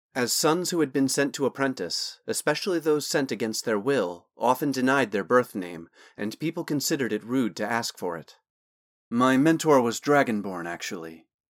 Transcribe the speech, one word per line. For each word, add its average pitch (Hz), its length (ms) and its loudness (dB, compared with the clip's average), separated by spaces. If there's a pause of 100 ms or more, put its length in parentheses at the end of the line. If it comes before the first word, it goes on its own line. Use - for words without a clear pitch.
(140)
as 123 180 0
sons 165 380 2
who 175 80 -2
had 139 140 2
been 135 160 2
sent 143 260 0
to 139 120 -2
apprentice, 131 840 -4
especially 151 500 -2
those 151 300 0
sent 139 240 0
against 110 320 -4
their 110 140 0
will, 98 500 -2 (100)
often 131 320 2
denied 131 400 2
their 101 140 0
birth 123 320 2
name, 87 320 -10 (280)
and 110 220 -8
people 160 240 -6
considered 139 500 -2
it 104 120 -2
rude 117 320 0
to 107 120 -4
ask 117 300 -4
for 87 180 -6
it. - 200 -16 (760)
"My 127 260 2
mentor 151 440 6
was 117 180 0
Dragonborn, 104 720 0
actually, 82 580 -10 (240)